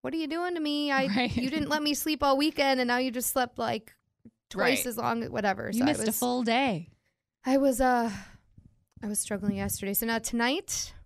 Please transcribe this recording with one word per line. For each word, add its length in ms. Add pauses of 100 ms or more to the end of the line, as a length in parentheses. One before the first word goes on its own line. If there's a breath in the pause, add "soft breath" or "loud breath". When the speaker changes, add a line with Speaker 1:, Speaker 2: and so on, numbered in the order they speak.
Speaker 1:
"What 140
are 20
you 100
doing 280
to 60
me? 300
I, 180
Speaker 2:
Right. 280
Speaker 1:
you 140
didn't 180
let 140
me 100
sleep 300
all 160
weekend 420
and 80
now 80
you 140
just 180
slept, 300
like, 360 (540)
twice 300
Speaker 2:
Right. 80
Speaker 1:
as 100
long," 340
whatever. 360
Speaker 2:
You 140
Speaker 1:
So 20
I 60
Speaker 2:
missed 160
a 20
Speaker 1:
was 120
Speaker 2:
full 240
day. 460 (560)
Speaker 1:
I 140
was, 240
uh, 280 (920 loud breath)
I 40
was 140
struggling 360
yesterday. 360
So 140
now 140
tonight 760 (120)